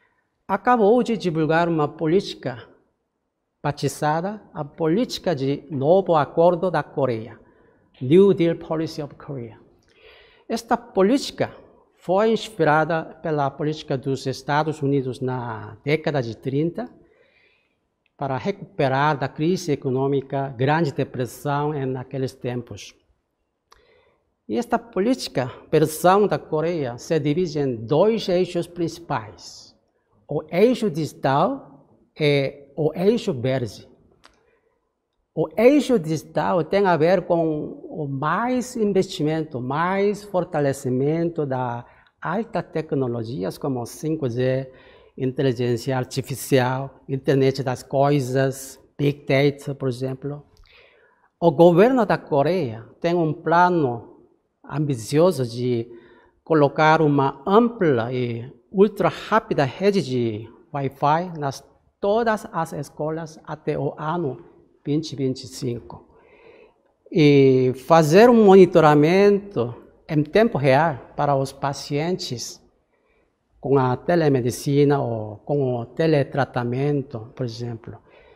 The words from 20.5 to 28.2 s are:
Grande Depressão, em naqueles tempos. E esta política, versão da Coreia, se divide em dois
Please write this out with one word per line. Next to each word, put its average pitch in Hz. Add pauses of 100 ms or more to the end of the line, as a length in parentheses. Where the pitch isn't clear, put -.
Grande 143
Depressão, 143
em 135
naqueles 131
tempos. 120 (1500)
E 214
esta 233
política, 190 (180)
versão 175
da 151
Coreia, 151
se 160
divide 147
em 135
dois 160